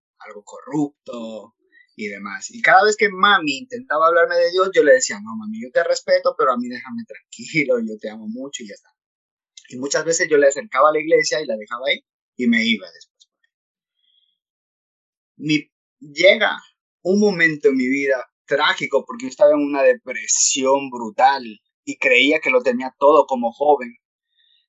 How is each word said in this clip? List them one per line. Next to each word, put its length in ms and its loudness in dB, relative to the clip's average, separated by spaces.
algo 240 -18
corrupto 1120 -10
y 120 -10
demás. 440 -14
Y 100 -12
cada 220 6
vez 120 2
que 140 0
mami 480 0
intentaba 500 -2
hablarme 280 2
de 160 2
Dios, 200 0
yo 120 2
le 100 8
decía, 260 2
"No, 160 -14
mami, 280 -10
yo 100 -14
te 100 0
respeto, 540 0
pero 140 2
a 60 0
mí 120 -6
déjame 380 -12
tranquilo, 720 -4
yo 200 -8
te 120 -10
amo 160 -14
mucho 360 -12
y 40 -16
ya 80 -16
está". 140 -20
Y 80 -16
muchas 280 -4
veces 240 -2
yo 80 4
le 100 6
acercaba 420 2
a 40 0
la 80 0
iglesia 400 0
y 60 -8
la 100 -4
dejaba 300 -10
ahí 180 -4
y 100 0
me 160 2
iba 280 -2
después. 380 -20
Mi, 340 -4
llega 560 2
un 180 2
momento 500 2
en 80 2
mi 100 0
vida 360 0
trágico, 600 0
porque 200 -12
yo 40 -8
estaba 220 4
en 100 2
una 220 0
depresión 1040 0
brutal 540 0
y 120 -12
creía 420 4
que 120 -2
lo 120 2
tenía 360 -4
todo 280 4
como 240 -4
joven. 440 0